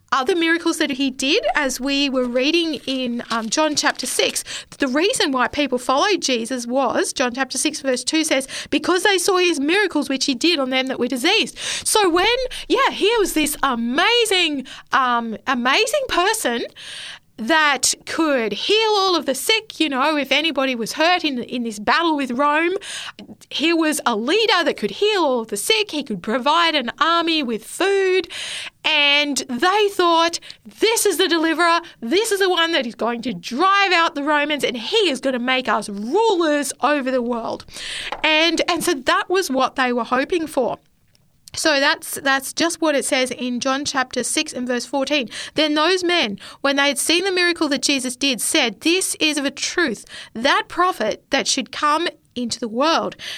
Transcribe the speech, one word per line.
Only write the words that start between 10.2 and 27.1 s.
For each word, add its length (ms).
he 100
did 260
on 100
them 180
that 100
were 120
diseased." 480
So 260
when, 280
yeah, 220
here 280
was 140
this 300
amazing, 1040
um, 420
amazing 640
person 560
that 540
could 480
heal 440
all 180
of 100
the 80
sick. 460
You 100
know, 280
if 140
anybody 440
was 180
hurt 300
in, 200
in 200
this 160
battle 360
with 160
Rome, 420
here 260
was 300
a 100
leader 480
that 140
could 140
heal 320
all 160
of 80
the 100
sick. 340
He 120
could 180
provide 540
an 240
army 420